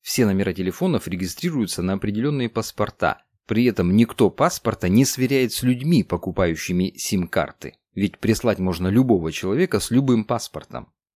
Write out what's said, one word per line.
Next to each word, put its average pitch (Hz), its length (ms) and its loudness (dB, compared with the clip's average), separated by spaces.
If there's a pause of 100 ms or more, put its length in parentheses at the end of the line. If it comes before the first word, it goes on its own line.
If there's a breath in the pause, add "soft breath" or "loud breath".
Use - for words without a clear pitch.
Все - 240 0
номера 95 300 2
телефонов 95 520 -2
регистрируются 95 760 -4
на 92 100 0
определенные 117 560 -2
паспорта – - 720 -4 (240)
при 113 200 2
этом 95 280 2
никто 110 360 4
паспорта 117 580 -2
не 110 160 6
сверяет 127 480 0
с - 100 -6
людьми, 127 400 2
покупающими 90 920 -2
сим-карты. - 800 -4 (200)
Ведь 95 240 -2
прислать 107 400 0
можно 90 300 -2
любого 98 440 4
человека 110 480 -2
с - 100 -6
любым 120 340 2
паспортом. - 680 -8 (240)